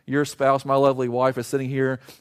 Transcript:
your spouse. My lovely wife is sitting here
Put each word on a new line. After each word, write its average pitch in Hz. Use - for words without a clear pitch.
your 147
spouse. 135
My 135
lovely 135
wife 127
is 120
sitting 135
here 131